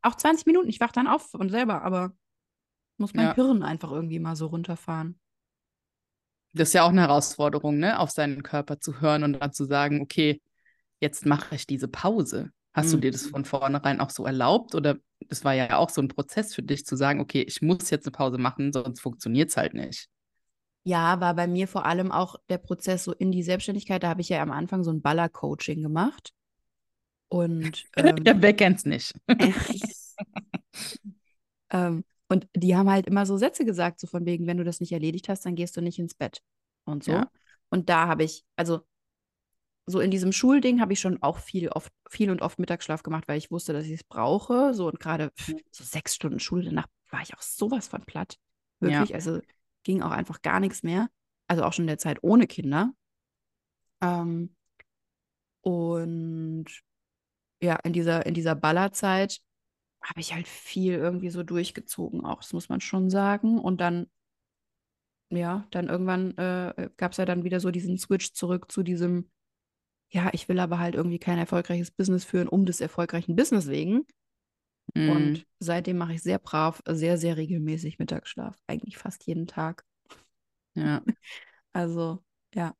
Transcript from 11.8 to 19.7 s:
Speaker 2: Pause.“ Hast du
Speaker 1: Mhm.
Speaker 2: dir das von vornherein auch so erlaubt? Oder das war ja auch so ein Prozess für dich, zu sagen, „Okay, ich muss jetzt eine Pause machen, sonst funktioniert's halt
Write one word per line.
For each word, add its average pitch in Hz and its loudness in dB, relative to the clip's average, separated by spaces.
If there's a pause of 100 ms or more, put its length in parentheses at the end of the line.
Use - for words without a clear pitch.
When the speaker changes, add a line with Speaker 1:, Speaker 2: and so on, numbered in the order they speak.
Speaker 2:
Pause.“ - -2 (240)
Hast 160 2
du 160 4
Speaker 1:
Mhm. - 4
Speaker 2:
dir 131 2
das 135 -8
von 139 -6
vornherein 139 0
auch 135 -2
so - -8
erlaubt? 135 2
Oder 143 2 (300)
das - -10
war 135 2
ja 127 2
auch 170 4
so 143 -2
ein 139 0
Prozess 208 -4
für - -6
dich, 143 -4
zu 131 -4
sagen, 139 2
„Okay, 143 0
ich - -4
muss 175 2
jetzt 147 -2
eine 135 -6
Pause 127 0
machen, 131 0
sonst 120 -4
funktioniert's 127 0
halt - 0